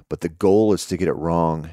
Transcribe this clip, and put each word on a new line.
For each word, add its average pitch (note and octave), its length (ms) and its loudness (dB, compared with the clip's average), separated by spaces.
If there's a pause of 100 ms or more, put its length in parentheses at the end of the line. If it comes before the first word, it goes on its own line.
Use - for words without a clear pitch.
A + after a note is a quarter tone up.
(100)
but - 100 -8
the E2+ 80 -4
goal G2+ 460 4
is F2 120 -4
to F2+ 120 -4
get F2 100 -2
it C2 60 0
wrong E2 580 -2